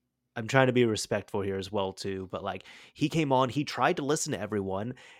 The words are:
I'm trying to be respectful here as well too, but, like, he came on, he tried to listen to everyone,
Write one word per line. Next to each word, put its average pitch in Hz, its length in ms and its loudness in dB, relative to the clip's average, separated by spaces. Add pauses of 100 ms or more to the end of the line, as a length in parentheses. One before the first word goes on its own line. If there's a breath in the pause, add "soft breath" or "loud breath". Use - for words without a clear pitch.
(380)
I'm 113 100 -6
trying 131 200 6
to 123 60 2
be 123 120 6
respectful 107 560 -2
here 98 160 -2
as 95 140 -6
well 98 220 -2
too, 95 380 -6
but, 90 120 -8
like, 95 220 -8 (280 loud breath)
he 147 160 -2
came 151 240 2
on, 131 160 4
he 143 160 -2
tried 143 320 0
to 151 80 -4
listen 147 280 0
to 95 80 -4
everyone, 101 540 -4 (240 loud breath)